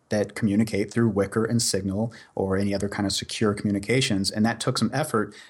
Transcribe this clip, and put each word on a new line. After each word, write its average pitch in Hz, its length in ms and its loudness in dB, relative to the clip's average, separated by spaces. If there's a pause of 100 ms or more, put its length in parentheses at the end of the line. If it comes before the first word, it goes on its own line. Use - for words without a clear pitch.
that 104 260 -2
communicate 104 560 0
through 117 200 2
Wickr 98 380 0
and 117 120 2
Signal 98 520 -2 (200)
or 95 240 0
any 101 160 0
other 101 140 -2
kind 101 180 -2
of 98 60 0
secure - 420 0
communications. 101 800 0
And 110 140 2
that 113 140 0
took 131 180 -2
some 110 160 2
effort, 113 420 -2 (140)